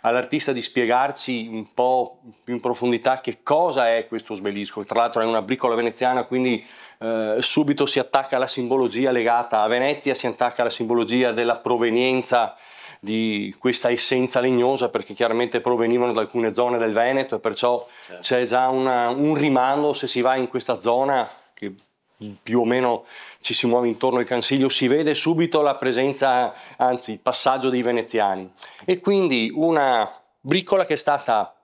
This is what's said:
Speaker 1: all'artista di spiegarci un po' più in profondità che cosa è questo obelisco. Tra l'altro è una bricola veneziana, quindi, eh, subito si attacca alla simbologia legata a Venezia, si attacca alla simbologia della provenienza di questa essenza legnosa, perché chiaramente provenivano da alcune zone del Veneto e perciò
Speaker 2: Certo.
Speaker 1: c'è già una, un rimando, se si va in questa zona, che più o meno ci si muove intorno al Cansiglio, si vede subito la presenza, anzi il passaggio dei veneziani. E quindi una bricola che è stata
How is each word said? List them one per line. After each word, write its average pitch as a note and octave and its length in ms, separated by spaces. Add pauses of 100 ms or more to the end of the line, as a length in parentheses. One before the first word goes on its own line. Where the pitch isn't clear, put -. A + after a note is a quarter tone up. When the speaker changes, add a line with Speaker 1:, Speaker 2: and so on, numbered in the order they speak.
Speaker 1:
all'artista B2+ 480
di B2 80
spiegarci B2 880
un A2 240
po' B2+ 440 (240)
più B2 120
in A#2 60
profondità B2 600
che - 220
cosa C#3 520
è A2+ 120
questo A2 280
obelisco. G2+ 500
Tra A2+ 160
l'altro A#2 220
è - 20
una A2+ 180
bricola A#2+ 320
veneziana, A#2+ 500
quindi, B2+ 400 (340)
eh, A2 400
subito C#3+ 480
si C3+ 120
attacca C3 380
alla B2+ 100
simbologia B2 640
legata A#2 520
a A2 60
Venezia, C3+ 460
si - 120
attacca A#2+ 360
alla A2+ 80
simbologia A#2+ 600
della A#2 240
provenienza A#2+ 1000 (440)
di G#2+ 580
questa A#2+ 320
essenza B2+ 500
legnosa, B2+ 480
perché G#2 260
chiaramente A#2 460
provenivano A#2+ 520
da A2 80
alcune A2 340
zone A#2+ 240
del A2+ 140
Veneto B2 440
e - 40
perciò A#2+ 460 (200)
Speaker 2:
Certo. F2+ 160
Speaker 1:
c'è B2+ 220
già B2+ 240
una, C3 400
un C#3+ 260
rimando, C#3+ 580
se - 140
si B2 140
va C3 160
in B2+ 120
questa A#2+ 320
zona, B2+ 480 (260)
che G2 200 (680)
più A#2+ 200
o A#2 40
meno A#2+ 400 (360)
ci - 120
si - 140
muove A#2+ 220
intorno B2+ 300
al A#2+ 60
Cansiglio, C3 440
si C3 180
vede D3 280
subito D#3+ 460
la C#3+ 140
presenza, B2+ 800 (220)
anzi B2+ 360
il G#2 60
passaggio C3 500
dei B2+ 140
veneziani. G#2 680 (360)
E F3+ 160
quindi D#3+ 520
una C#3+ 560 (320)
bricola F#3+ 460
che D#3 80
è - 20
stata C3+ 560 (120)